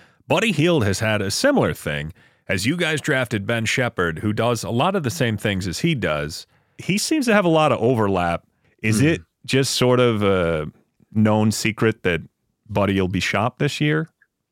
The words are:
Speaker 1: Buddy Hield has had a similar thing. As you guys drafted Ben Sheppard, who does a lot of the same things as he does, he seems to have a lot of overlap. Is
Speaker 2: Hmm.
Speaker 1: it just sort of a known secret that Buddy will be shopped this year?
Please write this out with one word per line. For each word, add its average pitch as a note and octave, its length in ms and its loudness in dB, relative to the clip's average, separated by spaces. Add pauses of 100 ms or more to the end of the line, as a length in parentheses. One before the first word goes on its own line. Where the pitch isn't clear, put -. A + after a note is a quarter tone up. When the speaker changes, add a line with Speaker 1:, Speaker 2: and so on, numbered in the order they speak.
(280)
Speaker 1:
Buddy G3+ 240 0
Hield D3+ 340 2
has F#2+ 140 0
had G#2+ 220 0
a G2 80 -4
similar F#3+ 440 0
thing. D2 400 -8 (340)
As F#2+ 180 -2
you D3+ 100 0
guys D#3+ 260 -2
drafted B2 440 -2
Ben A2+ 200 -2
Sheppard, F2+ 540 -2
who G#2+ 140 -2
does A2+ 300 -2
a F#2 80 -6
lot D#3+ 240 0
of E3+ 80 -2
the A#2+ 80 -2
same A#2 260 -2
things G2 300 -2
as E2 120 -6
he E3 140 0
does, D#2 540 -4 (320)
he F#3 180 -2
seems C#4+ 300 -2
to A3 80 2
have G3+ 100 2
a E3+ 40 2
lot D#3 220 4
of A2 80 0
overlap. G2 680 0 (340)
Is A2 180 2
Speaker 2:
Hmm. C3+ 60 4
Speaker 1:
it E3 160 0 (240)
just C3 300 0
sort B2 240 4
of A#2 240 2
a E2 480 0 (420)
known G#2+ 380 4
secret A2 500 0
that E2+ 200 0 (460)
Buddy G2+ 320 0
will F#2 80 2
be G#2+ 120 -2
shopped G#2+ 400 -2
this D3 200 -2
year? D3+ 300 -2 (420)